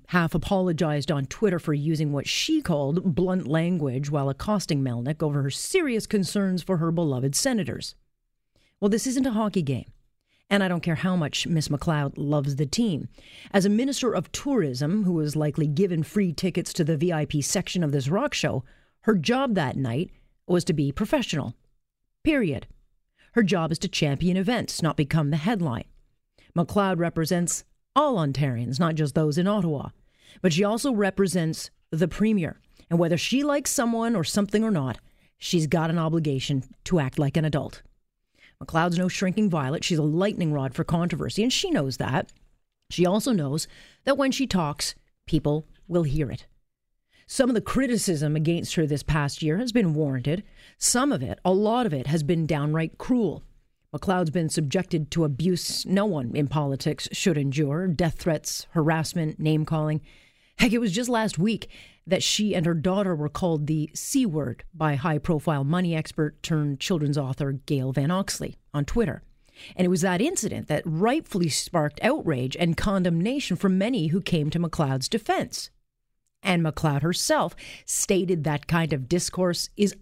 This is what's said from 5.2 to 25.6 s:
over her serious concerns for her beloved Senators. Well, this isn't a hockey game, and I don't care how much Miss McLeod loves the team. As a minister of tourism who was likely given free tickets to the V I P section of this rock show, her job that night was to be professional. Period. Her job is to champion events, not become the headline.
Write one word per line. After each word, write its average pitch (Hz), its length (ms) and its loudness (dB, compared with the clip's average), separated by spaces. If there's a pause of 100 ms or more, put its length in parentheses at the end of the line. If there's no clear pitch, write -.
over 143 220 0
her 139 80 -2
serious 247 560 -2
concerns 190 560 0
for 190 140 0
her 165 140 0
beloved 139 440 0
Senators. 208 580 -2 (880)
Well, 202 80 4
this 220 160 0
isn't 262 220 0
a 262 60 0
hockey 208 280 0
game, 135 300 -2 (580)
and 196 140 2
I 190 40 0
don't 175 140 0
care 165 140 0
how 185 200 0
much 151 300 -2
Miss 156 220 0
McLeod 147 500 0
loves 147 380 0
the 147 100 0
team. 190 440 -2 (420)
As 190 120 4
a 202 60 4
minister 247 420 0
of 156 200 -2
tourism 170 720 0
who 180 100 2
was 151 220 0
likely 151 320 0
given 165 340 2
free 180 320 0
tickets 175 400 -4
to 175 100 0
the 156 140 0
V 175 160 0
I 151 120 0
P 143 180 -2
section 180 400 -2
of 147 80 0
this 135 180 0
rock 240 240 0
show, - 300 -2 (380)
her - 120 2
job 240 400 0
that 151 240 0
night 135 320 -2 (380)
was 175 160 2
to 180 100 0
be 143 180 0
professional. 185 640 -2 (680)
Period. 240 420 2 (680)
Her 233 100 6
job 165 280 2
is 165 60 -2
to 190 100 -6
champion 165 480 0
events, 190 460 -2
not 160 160 2
become 151 320 2
the 160 80 0
headline. 165 480 -2 (680)